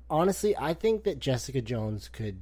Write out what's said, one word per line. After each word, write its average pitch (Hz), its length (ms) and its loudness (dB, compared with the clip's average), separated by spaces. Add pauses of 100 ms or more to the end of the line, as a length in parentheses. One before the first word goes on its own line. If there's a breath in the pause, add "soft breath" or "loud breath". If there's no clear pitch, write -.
(120)
honestly, 185 440 4
I 156 200 0
think 220 300 2
that 170 140 0
Jessica 131 420 -2
Jones 110 480 -2
could 101 320 -6